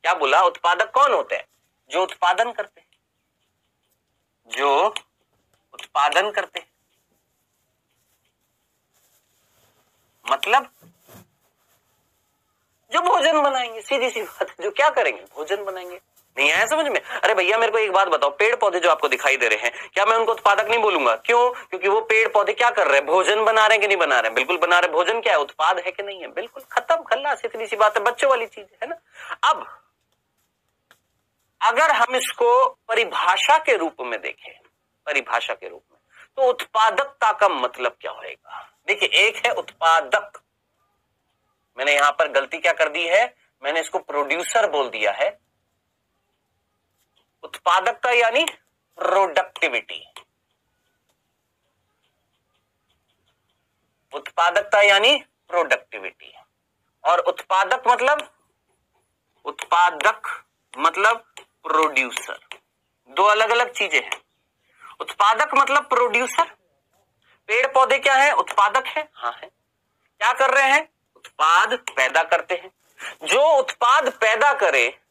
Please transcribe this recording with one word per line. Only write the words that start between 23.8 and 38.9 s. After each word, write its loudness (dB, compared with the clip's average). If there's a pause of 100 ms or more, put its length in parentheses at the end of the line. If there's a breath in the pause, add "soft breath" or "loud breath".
कि 0
नहीं 0
बना 2
रहे -2
हैं? -4
बिल्कुल -2
बना 2
रहे 2
हैं। -4
भोजन 0
क्या 0
है? 2
उत्पाद -2
है -8
कि -12
नहीं -12
है? -14
बिल्कुल, -12
खत्म, -2
खल्लास, -4
इतनी -8
सी -8
बात 2
है, -2
बच्चों 0
वाली 0
चीज -20 (160)
है -12
ना। -8 (540 loud breath)
अब -4 (1800)
अगर 4
हम 0
इसको 2 (220)
परिभाषा 0
के 2
रूप -4
में -8
देखें, -16 (460)
परिभाषा -6
के -12
रूप -20
में, -20 (360 soft breath)
तो -2
उत्पादकता 0
का 2
मतलब -4
क्या -10
होएगा? -18 (140)
देखिए, -2